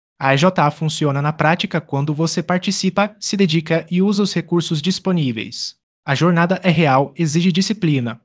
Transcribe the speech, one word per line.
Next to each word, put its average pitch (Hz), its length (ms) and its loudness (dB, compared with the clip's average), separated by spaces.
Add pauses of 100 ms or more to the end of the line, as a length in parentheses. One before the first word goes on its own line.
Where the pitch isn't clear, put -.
(180)
A 135 160 2
E - 20 2
J 180 260 2
A 147 80 4
funciona 147 520 -2
na 151 100 0
prática 156 480 0
quando 147 320 -4
você 160 300 -2
participa, 190 800 -2
se - 160 -4
dedica 160 520 0
e 180 140 0
usa 202 200 2
os 190 100 0
recursos 165 500 -2
disponíveis. 143 920 -4 (280)
A 143 80 -2
jornada 170 520 2
é 185 60 4
real, 143 460 2
exige 170 360 2
disciplina, 156 720 -2